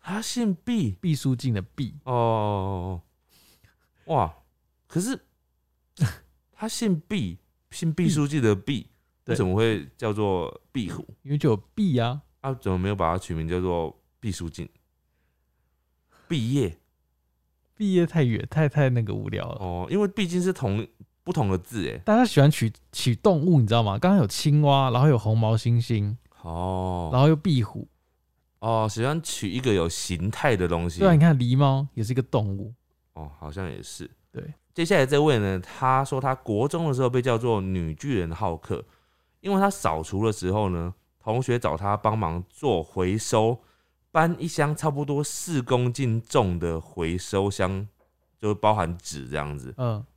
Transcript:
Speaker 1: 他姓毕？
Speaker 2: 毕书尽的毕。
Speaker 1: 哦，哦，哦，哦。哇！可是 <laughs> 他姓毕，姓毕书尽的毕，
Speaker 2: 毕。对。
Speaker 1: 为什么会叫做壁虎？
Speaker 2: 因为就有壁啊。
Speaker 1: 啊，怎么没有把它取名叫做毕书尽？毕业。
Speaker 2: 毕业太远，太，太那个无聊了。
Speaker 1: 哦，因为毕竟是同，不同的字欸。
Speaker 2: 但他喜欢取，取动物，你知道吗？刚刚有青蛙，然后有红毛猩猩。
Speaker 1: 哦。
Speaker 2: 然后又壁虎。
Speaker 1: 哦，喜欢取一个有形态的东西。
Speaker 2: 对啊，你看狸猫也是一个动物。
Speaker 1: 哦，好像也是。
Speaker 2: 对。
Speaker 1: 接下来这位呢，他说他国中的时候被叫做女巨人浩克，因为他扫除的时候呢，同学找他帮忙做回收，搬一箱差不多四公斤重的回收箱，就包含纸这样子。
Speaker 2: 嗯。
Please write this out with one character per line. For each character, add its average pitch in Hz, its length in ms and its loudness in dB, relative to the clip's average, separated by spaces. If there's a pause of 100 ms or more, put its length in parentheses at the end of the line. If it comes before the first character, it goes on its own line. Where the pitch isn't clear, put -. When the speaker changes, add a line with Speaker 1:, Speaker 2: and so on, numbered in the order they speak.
Speaker 1:
他 202 200 -8
姓 226 320 -2 (120)
毕？ 180 340 0
Speaker 2:
毕 165 160 0
书 131 180 -2
尽 123 200 -2
的 98 80 -2
毕。 - 420 -8
Speaker 1:
哦， 131 100 -6
哦， 120 80 2 (540)
哦， 90 260 -6 (1000)
哦。 165 100 -6
哇！ 92 200 0 (520)
可 - 140 -4
是 240 180 -4 (800)
<laughs> - 560 -6
他 - 160 -10
姓 196 400 0
毕， 104 320 -4 (320)
姓 165 200 -2
毕 156 180 2
书 147 180 0
尽 143 160 0
的 107 100 4
毕， 101 280 -4
Speaker 2:
毕。 - 80 -18 (340)
对。 120 100 -2
Speaker 1:
为 - 40 0
什 113 80 2
么 92 100 0
会 107 320 0 (100)
叫 113 140 -4
做 98 500 -2 (120)
壁 107 180 -4
虎？ - 160 -10 (160)
Speaker 2:
因 139 80 -8
为 147 60 0
就 143 140 2
有 104 60 2 (160)
壁 185 240 2
啊。 120 240 -2 (200)
Speaker 1:
啊， 135 120 -6
怎 123 160 -6
么 92 80 0
没 92 120 -2
有 104 60 -2
把 85 180 0
它 92 40 -2
取 - 160 -8
名 80 140 -4
叫 90 140 -2
做 85 360 -2 (220)
毕 110 100 -6
书 87 200 -8
尽？ 82 180 -12 (1600)
毕 123 260 -2
业。 107 240 0 (1000)
Speaker 2:
毕 202 180 0
业 175 120 4
太 160 180 2
远， 117 260 0
太， 156 180 2
太 135 220 2
那 120 120 2
个 104 120 -4
无 101 160 -6
聊 95 180 -6
了。 - 120 -8
Speaker 1:
哦， 90 300 -4
因 196 100 0
为 202 80 2
毕 196 200 -2
竟 175 140 -2
是 180 120 0
同， 107 340 -2 (360)
不 175 100 -6
同 117 160 0
的 92 80 2
字 92 280 -6
欸。 58 200 -8
Speaker 2:
但 214 100 4
他 247 80 6
喜 214 160 2
欢 139 100 8
取， 113 220 0 (200)
取 - 240 0
动 170 260 4
物， 165 180 6
你 113 60 6
知 104 80 0
道 117 80 4
吗？ 101 160 0
刚 175 140 4
刚 202 80 6
有 113 80 4
青 147 340 2
蛙， 139 300 4
然 123 100 2
后 147 60 6
有 135 100 6
红 110 180 2
毛 110 200 4
猩 117 280 2
猩。 107 320 -2 (280)
Speaker 1:
哦。 90 680 -4
Speaker 2:
然 127 80 2
后 143 80 8
又 160 80 6
壁 147 280 0
虎。 - 240 -10 (720)
Speaker 1:
哦， 110 300 0
喜 110 140 -4
欢 151 180 -2
取 - 280 -6
一 107 100 -4
个 127 140 2
有 85 160 2
形 90 420 -4
态 127 240 0
的 90 120 0
东 85 220 -2
西。 82 100 -10
Speaker 2:
对 190 100 6
啊， 175 40 8
你 151 60 6
看 156 180 6
狸 123 200 2
猫 139 360 2
也 113 100 -4
是 110 100 -4
一 - 20 -2
个 131 60 0
动 107 340 -2
物。 101 180 -10 (400)
Speaker 1:
哦， 78 240 -14
好 76 140 -14
像 90 180 -8
也 52 140 -12
是。 - 260 -16 (220)
Speaker 2:
对。 151 220 -14 (200)
Speaker 1:
接 170 120 -2
下 196 100 2
来 139 100 6
这 143 160 2
位 147 180 4
呢， 95 200 0
他 131 460 0
说 131 160 -4
他 131 120 -2
国 117 340 -2
中 165 200 -2
的 139 60 0
时 127 80 0
候 127 80 4
被 123 120 0
叫 120 160 0
做 113 220 0
女 92 360 -2
巨 131 240 -4
人 82 120 -4
浩 82 240 -4
克， - 280 -8 (580)
因 196 120 -2
为 190 60 4
他 196 100 4
扫 80 320 -2
除 98 240 -2
的 110 60 2
时 92 200 -2
候 104 180 0
呢， 87 240 -4 (260)
同 113 220 -4
学 120 180 0
找 78 160 -2
他 101 220 -2
帮 110 200 2
忙 87 320 -2
做 107 320 0
回 92 360 0
收， 113 420 2 (520)
搬 165 280 2
一 175 80 -6
箱 151 280 -2
差 156 140 -2
不 143 160 -4
多 147 180 -2
四 147 380 -4
公 123 320 0
斤 117 280 0
重 98 360 2
的 82 240 -2
回 85 340 -4
收 98 360 0
箱， 95 360 -2 (520)
就 107 160 0
包 107 180 2
含 87 240 -2
纸 69 300 -12
这 71 100 -6
样 73 180 -4
子。 65 220 -12
Speaker 2:
嗯。 117 260 -4 (140)